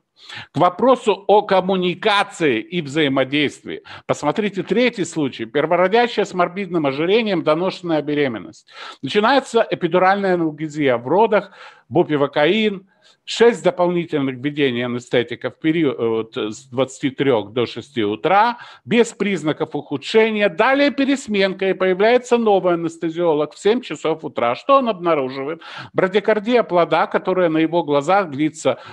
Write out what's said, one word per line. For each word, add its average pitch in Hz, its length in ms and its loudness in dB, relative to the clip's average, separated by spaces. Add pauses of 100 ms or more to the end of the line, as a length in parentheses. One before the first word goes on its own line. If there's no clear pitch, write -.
(540)
К - 40 -4
вопросу 208 720 2
о 202 140 6
коммуникации 185 1200 0
и 175 240 -6
взаимодействии. 135 960 -2 (240)
Посмотрите 190 560 -2
третий 202 440 -2
случай. 131 400 -6
Первородящая 180 800 0
с - 100 -12
морбидным 175 500 -2
ожирением, 175 560 0
доношенная 160 640 -2
беременность. 139 640 -4 (320)
Начинается 226 640 2
эпидуральная 185 680 2
аналгезия 151 640 -2
в 120 100 -8
родах, 202 440 2 (380)
бупивакаин, 151 960 0 (380)
шесть 220 380 4
дополнительных 170 760 0
введений 135 460 -2
анестетика 120 640 -2
в - 100 -18
период, 156 400 0
э, 117 80 0
вот, 113 300 -2
с 110 280 -6
двадцати 131 440 -4
трех 120 420 0
до 117 140 0
шести 113 380 -6
утра, 180 540 2 (280)
без 226 280 2
признаков 160 640 -4
ухудшения. 208 760 0
Далее 269 420 2
пересменка, 202 800 -2
и 190 40 0
появляется 202 640 2
новый 190 380 2
анестезиолог 165 800 -2
в - 60 -20
семь 233 220 0
часов 156 420 -6
утра. 120 320 -2
Что 269 220 2
он 254 120 2
обнаруживает? 156 720 -4 (320)
Брадикардия 208 680 2
плода, 170 440 2
которая 185 420 0
на 156 80 0
его 160 260 0
глазах 151 460 0
длится 147 500 -2 (140)